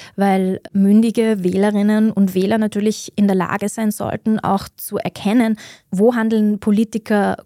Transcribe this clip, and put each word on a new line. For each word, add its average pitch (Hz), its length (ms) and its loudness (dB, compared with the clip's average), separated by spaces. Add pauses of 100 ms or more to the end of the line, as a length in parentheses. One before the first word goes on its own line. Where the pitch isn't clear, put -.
(160)
weil 190 440 0 (120)
mündige 214 720 2
Wählerinnen 208 640 2
und 190 240 0
Wähler 196 220 0
natürlich 214 580 -2
in 202 140 2
der 190 80 2
Lage 202 320 -2
sein 220 240 -4
sollten, - 480 -4
auch 196 260 -2 (100)
zu - 200 -10
erkennen, 220 600 -2 (340)
wo 214 240 2
handeln 220 440 0
Politiker 208 880 0